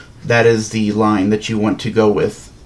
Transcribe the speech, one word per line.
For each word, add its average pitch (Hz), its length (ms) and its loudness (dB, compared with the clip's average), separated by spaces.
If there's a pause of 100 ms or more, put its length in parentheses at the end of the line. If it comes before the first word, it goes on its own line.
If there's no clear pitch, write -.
(260)
That 117 220 2
is 110 220 0
the 107 220 -2
line 104 380 0
that 107 200 -2
you 110 100 -4
want 110 220 -2
to 110 100 -6
go 107 200 2
with 98 400 -4 (140)